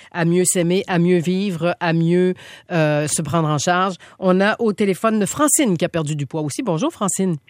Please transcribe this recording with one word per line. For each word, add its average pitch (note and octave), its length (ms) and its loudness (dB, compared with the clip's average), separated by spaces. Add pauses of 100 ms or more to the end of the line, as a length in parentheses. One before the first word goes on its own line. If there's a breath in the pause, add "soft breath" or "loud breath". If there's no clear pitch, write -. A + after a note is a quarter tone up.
(120 soft breath)
à E3+ 120 -2
mieux F3+ 200 2
s'aimer, F3 440 0
à F#3 100 0
mieux F3 200 4
vivre, F3 600 -2
à E3 140 0
mieux, F3 420 2 (380 loud breath)
euh, D3+ 340 2
se D#3+ 160 -4
prendre D#3 260 0
en D3+ 100 0
charge. F3+ 360 0 (240 soft breath)
On F#3 220 2
a G#3 200 2
au A3 120 0
téléphone G#3+ 520 0
Francine C4 540 2
qui F3+ 60 -2
a E3+ 40 0
perdu D#3 280 -4
du C#3+ 100 -6
poids D#3 160 -6
aussi. D3+ 200 -6
Bonjour G#3 300 -2
Francine. F#3+ 440 -2 (140)